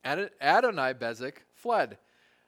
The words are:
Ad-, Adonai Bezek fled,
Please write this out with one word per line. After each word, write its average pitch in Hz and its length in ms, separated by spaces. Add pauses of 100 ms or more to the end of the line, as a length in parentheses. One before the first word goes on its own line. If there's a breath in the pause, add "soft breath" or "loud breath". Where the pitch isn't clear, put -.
Ad-, 160 380
Adonai 160 540
Bezek 120 460 (120)
fled, 170 460 (500 soft breath)